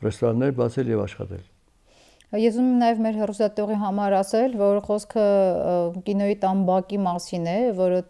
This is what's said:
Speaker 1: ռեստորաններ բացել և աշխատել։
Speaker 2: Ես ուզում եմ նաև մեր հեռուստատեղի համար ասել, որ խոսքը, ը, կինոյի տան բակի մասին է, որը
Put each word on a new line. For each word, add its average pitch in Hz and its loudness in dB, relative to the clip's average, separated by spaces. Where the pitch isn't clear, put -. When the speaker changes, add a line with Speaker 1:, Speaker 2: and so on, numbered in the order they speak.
Speaker 1:
ռեստորաններ 120 0
բացել 123 -2
և 110 0
աշխատել։ 92 -10
Speaker 2:
Ես 220 2
ուզում 254 2
եմ 254 4
նաև 233 2
մեր 220 0
հեռուստատեղի 208 -2
համար 202 0
ասել, 220 0
որ 202 2
խոսքը, 208 -2
ը, 175 0
կինոյի 202 -2
տան 190 0
բակի 185 0
մասին 175 -4
է, 175 -2
որը 180 2